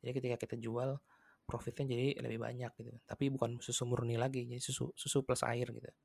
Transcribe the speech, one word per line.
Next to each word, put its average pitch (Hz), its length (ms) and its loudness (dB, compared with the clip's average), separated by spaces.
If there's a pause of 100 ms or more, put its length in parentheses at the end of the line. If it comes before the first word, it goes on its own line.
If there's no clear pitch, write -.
Jadi 120 100 -4
ketika 123 240 2
kita - 220 -4
jual, 120 360 0 (460)
profitnya - 460 -4
jadi 127 340 2
lebih 113 180 -2
banyak 120 360 -4
gitu. 117 160 -12 (160)
Tapi 139 220 2
bukan 120 280 2
susu - 280 -2
murni 117 300 2
lagi, 123 300 2
jadi 120 140 -6
susu, - 340 -2
susu - 300 2
plus 127 180 4
air 120 260 2
gitu. 120 220 -10 (160)